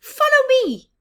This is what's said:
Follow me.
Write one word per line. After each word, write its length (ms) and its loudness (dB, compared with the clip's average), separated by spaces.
Follow 480 0
me. 420 -2